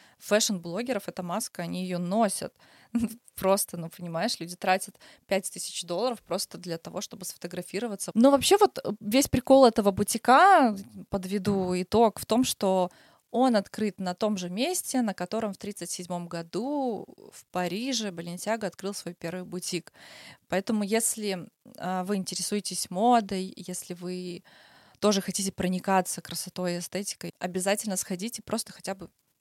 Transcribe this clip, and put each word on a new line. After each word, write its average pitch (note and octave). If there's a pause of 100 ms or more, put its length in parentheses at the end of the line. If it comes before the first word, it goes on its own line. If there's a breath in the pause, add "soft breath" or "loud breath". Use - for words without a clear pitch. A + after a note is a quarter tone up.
(180 soft breath)
фэшн-блогеров G3+
эта -
маска, F3+
они F3
ее F3+
носят. F#3+ (380 soft breath)
<laughs> A#3 (160)
Просто, F#3+
ну, E3
понимаешь, E3
люди F3
тратят F#3+ (280 loud breath)
пять G3
тысяч -
долларов G3+
просто -
для F3
того, E3+
чтобы F#3
сфотографироваться. F#3
Но A#3+
вообще C#4
вот, -
э, -
весь B3
прикол C4+
этого G#3+
бутика, B3 (340)
подведу F#3+
итог, G#3
в -
том, B3
что F#3+ (420 soft breath)
он A#3+
открыт G3+
на F3+
том G#3+
же F3+
месте, C4
на G#3
котором G#3+
в -
тридцать G3
седьмом F3
году A3 (260)
в -
Париже G#3
Balenciaga F3+
открыл F#3+
свой F3+
первый F3+
бутик. F3 (560 loud breath)
Поэтому, G#3
если, G#3 (300)
а, F#3
вы G3+
интересуетесь F#3+
модой, G3
если F3+
вы F3+ (560 loud breath)
тоже G3+
хотите F#3+
проникаться F#3
красотой F3+
и -
эстетикой, F#3
обязательно F#3+
сходите, F#3+
просто -
хотя -
бы F#3 (300)